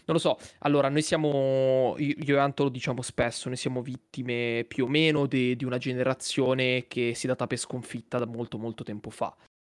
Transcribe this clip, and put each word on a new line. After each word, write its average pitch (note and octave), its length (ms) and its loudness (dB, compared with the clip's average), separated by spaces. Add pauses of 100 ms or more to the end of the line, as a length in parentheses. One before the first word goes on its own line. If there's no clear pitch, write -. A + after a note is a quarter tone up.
Non D#3+ 100 2
lo - 20 2
so, D#3 200 2 (220)
allora C#3+ 280 4
noi D3 140 2
siamo, C3+ 960 2
io, C#3+ 180 0
io C#3+ 200 2
e - 20 6
Anto C#3 240 2
lo C#3 80 4
diciamo B2+ 320 -4
spesso, - 460 -2
noi B2+ 100 -6
siamo B2+ 240 -4
vittime A#2+ 840 -4
più B2+ 200 -2
o - 20 0
meno D3+ 380 2
de-, B2+ 280 2
di B2 120 -4
una B2 120 -2
generazione B2+ 1120 0
che A#2+ 260 0
si - 120 -4
è - 20 0
data B2+ 180 -2
per B2 120 -2
sconfitta A#2+ 600 -6
da A#2+ 80 -2
molto, A#2 320 -6
molto A2 260 -8
tempo G#2 260 -10
fa. - 260 -6 (400)